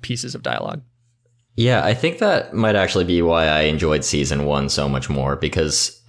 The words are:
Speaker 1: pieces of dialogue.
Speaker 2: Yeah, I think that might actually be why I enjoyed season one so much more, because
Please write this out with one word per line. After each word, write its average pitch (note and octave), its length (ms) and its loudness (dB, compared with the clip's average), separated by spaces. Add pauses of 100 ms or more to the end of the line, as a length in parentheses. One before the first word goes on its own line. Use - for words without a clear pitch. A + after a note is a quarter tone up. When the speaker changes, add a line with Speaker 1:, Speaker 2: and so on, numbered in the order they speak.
Speaker 1:
pieces A#2+ 320 -8
of - 80 -12
dialogue. - 400 -6 (720)
Speaker 2:
Yeah, A2+ 280 2
I G2+ 100 2
think E3+ 240 -2
that G3+ 360 0
might G#2+ 200 2
actually F#2 300 2
be F2 180 2
why E2 240 4
I D2+ 160 2
enjoyed D2+ 420 0
season C#2+ 400 -2
one C#2+ 240 0
so C#2+ 200 -2
much C2+ 200 -2
more, C#2 280 -2
because - 720 -2